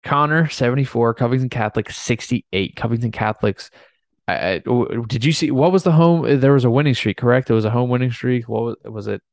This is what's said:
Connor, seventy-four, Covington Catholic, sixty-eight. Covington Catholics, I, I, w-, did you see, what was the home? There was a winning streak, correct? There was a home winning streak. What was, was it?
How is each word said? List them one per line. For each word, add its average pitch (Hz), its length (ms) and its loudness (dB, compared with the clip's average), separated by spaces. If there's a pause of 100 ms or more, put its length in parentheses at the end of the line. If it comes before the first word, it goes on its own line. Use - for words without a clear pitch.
Connor, 147 460 2
seventy-four, 120 640 0
Covington 127 360 0
Catholic, 110 400 -4
sixty-eight. - 840 -4
Covington 117 360 -4
Catholics, 107 580 -4 (580)
I, 90 60 -2
I, 85 260 -2
w-, 120 480 -2
did 113 160 -4
you 156 80 2
see, 151 180 -2
what 139 220 2
was 185 120 2
the 175 80 2
home? 160 480 4
There 135 140 6
was 127 120 4
a 120 40 4
winning 139 240 2
streak, - 240 -2
correct? 123 300 2
There 113 80 2
was 110 100 2
a 107 60 0
home 123 180 0
winning 123 220 0
streak. 120 380 -4
What 110 140 -4
was, 117 200 -6
was 110 240 -10
it? 101 140 -6 (120)